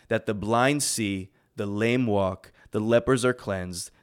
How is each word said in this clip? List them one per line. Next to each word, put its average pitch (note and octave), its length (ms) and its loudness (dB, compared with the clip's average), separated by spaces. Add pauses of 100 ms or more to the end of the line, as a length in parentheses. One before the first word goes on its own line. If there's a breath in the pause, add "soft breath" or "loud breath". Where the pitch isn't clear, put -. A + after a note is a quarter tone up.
that A2 180 -2
the A2 80 -2
blind A#2+ 500 2
see, G2 460 -2 (280)
the G#2+ 80 -6
lame A#2 420 0
walk, G2 460 -2 (180 soft breath)
the A2 80 -2
lepers A#2 460 2
are B2 80 4
cleansed, F2+ 580 -6 (120)